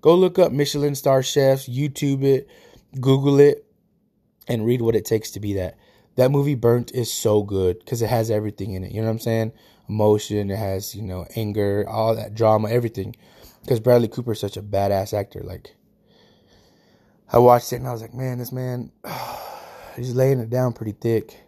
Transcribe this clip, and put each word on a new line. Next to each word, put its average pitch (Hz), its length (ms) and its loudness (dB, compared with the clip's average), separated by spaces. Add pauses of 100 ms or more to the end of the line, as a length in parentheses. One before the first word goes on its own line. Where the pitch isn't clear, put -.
go 160 140 6
look 185 240 2
up 175 140 4
Michelin 143 420 -2
star 135 280 2
chefs, 135 460 2
YouTube 139 560 -2
it, 135 240 2 (520)
Google 135 400 4
it, 143 240 6 (840)
and 113 180 -2
read 123 160 0
what 113 140 2
it 104 80 0
takes - 260 -2
to - 100 -12
be 104 140 -6
that. 92 240 -6 (380)
That 135 160 4
movie 143 240 0
Burnt 117 360 0
is 120 180 -4
so 107 320 2
good 95 440 -2
'cause 117 160 -4
it 107 80 -2
has 113 200 0
everything 104 440 -4
in 92 80 -8
it. 95 80 -12
You 107 100 -6
know 113 60 -2
what 113 60 -2
I'm 110 80 -4
saying? 113 320 -2 (360)
Emotion, 104 600 0
it 95 60 -4
has, 98 380 -6
you 101 80 -12
know, 92 220 -10 (120)
anger, 104 520 -2
all 110 280 0
that 107 180 -10
drama, 107 340 2
everything. 113 460 -4 (520)
'Cause 120 120 0
Bradley 120 300 4
Cooper 120 240 -6
is 107 80 -6
such 101 160 -6
a 101 60 -12
badass 98 520 -2
actor. 101 300 -6
Like, - 320 -16 (1600)
I 120 60 6
watched 120 340 6
it 123 40 -6
and 123 100 -8
I 123 60 -6
was 113 100 -10
like, 110 100 -18
"Man, 127 260 -8
this 120 120 -10
man, 127 400 -8 (140)
<sighs> - 920 -14
he's 123 180 -8
laying 131 260 2
it 113 100 -8
down 127 220 0
pretty 110 200 -8
thick." 110 440 -2 (120)